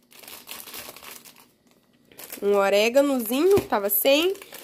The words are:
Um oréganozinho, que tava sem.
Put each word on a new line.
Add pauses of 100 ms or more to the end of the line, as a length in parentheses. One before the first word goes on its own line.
(2500)
Um
oréganozinho,
que
tava
sem. (300)